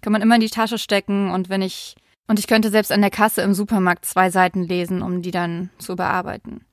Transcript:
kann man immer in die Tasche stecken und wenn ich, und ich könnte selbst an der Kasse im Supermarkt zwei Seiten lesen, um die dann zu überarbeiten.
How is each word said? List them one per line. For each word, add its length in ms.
kann 120
man 100
immer 140
in 40
die 100
Tasche 280
stecken 520
und 180
wenn 140
ich, 340
und 100
ich 80
könnte 240
selbst 220
an 80
der 100
Kasse 320
im 120
Supermarkt 500
zwei 260
Seiten 320
lesen, 400
um 200
die 100
dann 460
zu 140
überarbeiten. 800